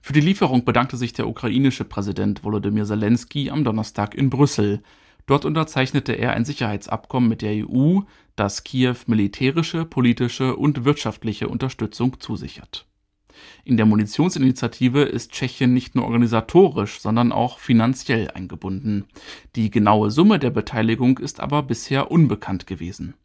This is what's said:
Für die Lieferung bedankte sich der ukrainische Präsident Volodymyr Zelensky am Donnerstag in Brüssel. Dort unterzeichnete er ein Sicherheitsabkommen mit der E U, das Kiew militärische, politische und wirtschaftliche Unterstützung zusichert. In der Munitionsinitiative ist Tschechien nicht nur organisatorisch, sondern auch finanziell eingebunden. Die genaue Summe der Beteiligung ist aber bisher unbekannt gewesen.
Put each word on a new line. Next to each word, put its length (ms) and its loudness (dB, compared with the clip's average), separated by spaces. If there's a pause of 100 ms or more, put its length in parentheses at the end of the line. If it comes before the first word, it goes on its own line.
Für 120 -10
die 80 6
Lieferung 440 2
bedankte 320 0
sich 160 -4
der 160 -4
ukrainische 560 0
Präsident 580 -4
Volodymyr 440 -2
Zelensky 640 0
am 120 -2
Donnerstag 540 -2
in 120 2
Brüssel. 540 2 (440)
Dort 180 2
unterzeichnete 680 -2
er 180 -2
ein 120 0
Sicherheitsabkommen 840 -2
mit 140 -2
der 100 -4
E 100 -2
U, 400 2 (320)
das 300 -4
Kiew 320 0 (100)
militärische, 800 0
politische 720 0
und 280 0
wirtschaftliche 600 -2
Unterstützung 720 -4
zusichert. 680 -12 (760)
In 140 0
der 80 4
Munitionsinitiative 1160 2
ist 300 -4
Tschechien 400 0
nicht 220 -2
nur 100 0
organisatorisch, 960 2
sondern 320 2
auch 260 -4
finanziell 760 0
eingebunden. 720 -6 (500)
Die 140 0
genaue 400 4
Summe 280 4
der 120 0
Beteiligung 680 0
ist 220 -10
aber 220 -2
bisher 480 -4
unbekannt 560 2
gewesen. 480 -10 (100)